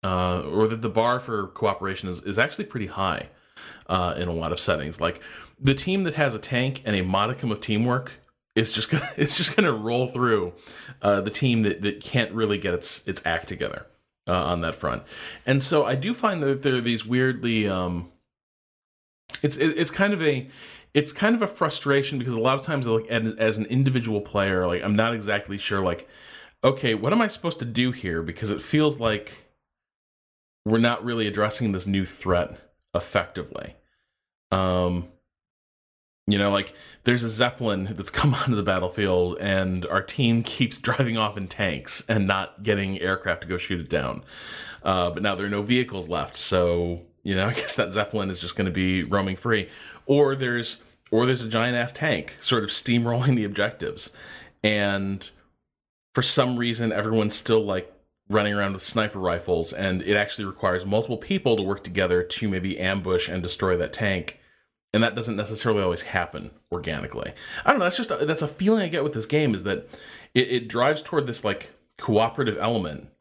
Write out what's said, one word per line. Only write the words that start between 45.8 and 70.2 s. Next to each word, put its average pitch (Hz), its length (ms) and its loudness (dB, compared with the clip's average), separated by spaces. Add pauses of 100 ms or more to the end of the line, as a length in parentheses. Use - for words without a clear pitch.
left, 78 280 -4
so, 87 640 0 (200)
you 98 120 -2
know, 95 120 2
<laughs> - 20 2
I 120 40 -2
guess - 240 -2
that 92 160 -2
Zeppelin 101 380 -2
is 87 100 -6
just 87 160 -8
gonna 92 140 2
be 92 340 2
roaming 95 320 0
free. 107 320 -2 (380)
Or 139 280 4
there's, 120 480 -4 (300)
or 113 140 4
there's 127 180 2
a 113 40 -6
giant-ass 120 440 0
tank 143 480 -2
sort 117 240 2
of 101 60 -4
steamrolling 120 680 2
the 110 80 2
objectives. 101 640 -4 (540)
And 98 640 0 (840)
for 127 100 0
some 127 340 2
reason, 117 340 0
everyone's 107 460 2
still, 110 280 2
like, 95 280 -4 (360)
running 104 260 2
around 101 180 0
with 95 100 -6
sniper 104 380 -2
rifles, 87 520 0
and 92 300 -2
it 101 140 4
actually 104 280 0
requires 92 400 -2
multiple 110 320 0
people 135 400 2
to 101 60 0
work 98 220 -4
together 90 400 2
to - 240 -4
maybe 92 300 -2
ambush 92 500 0
and 90 120 -2
destroy 90 360 0
that - 160 -2
tank. 98 480 -2 (520)
And 110 100 4
that 113 120 2
doesn't 113 220 -4
necessarily 107 460 0
always 87 200 0
happen - 480 -4 (220)
organically. - 600 -6 (320)
I - 60 2
don't 285 80 6
know, 180 60 2
that's 180 120 2
just 226 140 -4
a, 147 140 0
that's 156 180 0
a 147 60 -2
feeling 208 340 2
I 175 60 -4
get 151 160 -2
with 147 80 -2
this 110 140 -4
game, 143 280 2
is 92 80 -4
that 95 260 -4 (460)